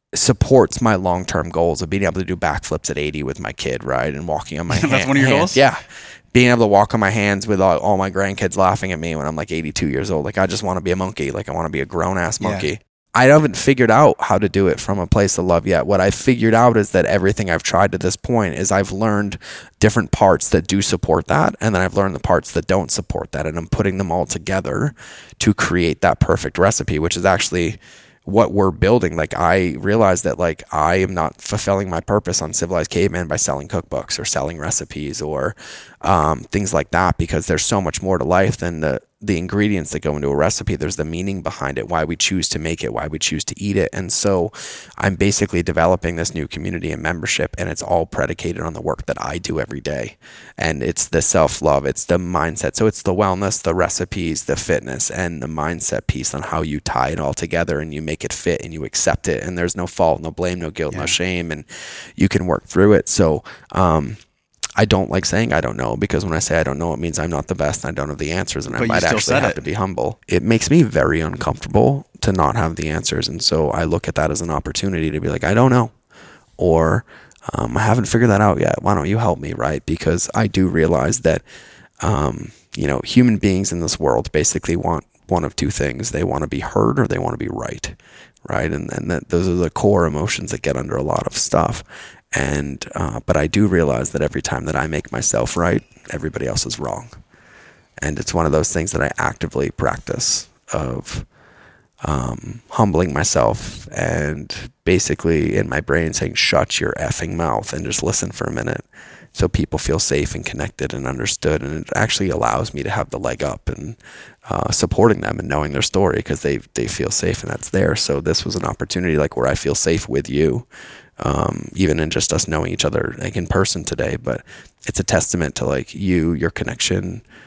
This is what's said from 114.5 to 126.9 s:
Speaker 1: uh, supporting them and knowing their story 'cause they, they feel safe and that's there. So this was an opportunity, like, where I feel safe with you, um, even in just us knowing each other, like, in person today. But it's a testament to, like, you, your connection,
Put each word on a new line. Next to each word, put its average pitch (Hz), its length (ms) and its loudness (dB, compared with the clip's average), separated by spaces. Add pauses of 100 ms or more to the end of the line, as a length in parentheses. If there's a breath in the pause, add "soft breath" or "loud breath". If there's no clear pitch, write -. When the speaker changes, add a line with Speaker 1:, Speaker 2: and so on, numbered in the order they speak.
Speaker 1:
uh, - 220 0
supporting - 480 4
them - 180 -4
and - 100 -6
knowing 73 220 0
their 69 120 -2
story 95 380 2
'cause - 200 -4
they, 69 180 0 (160)
they 60 140 -2
feel - 240 -4
safe - 320 -2
and - 80 -8
that's - 180 -6
there. 90 240 2
So - 260 0
this 82 240 0
was 85 120 -4
an 78 80 -2
opportunity, 82 520 -2
like, 73 200 0
where 60 100 2
I 69 80 2
feel 71 220 0
safe - 320 0
with 69 200 -2
you, 67 380 0 (540 loud breath)
um, 71 560 0
even 80 240 2
in 80 100 -2
just - 220 -2
us 80 160 0
knowing 82 240 -2
each - 120 -2
other, - 340 -2
like, - 180 -8
in 117 100 -2
person - 380 0
today. - 320 -4
But - 280 -6 (400 loud breath)
it's - 140 -4
a 92 60 0
testament 82 500 0
to, - 100 -6
like, 67 300 -4
you, 87 380 2
your 82 180 -2
connection, - 720 -4 (240 loud breath)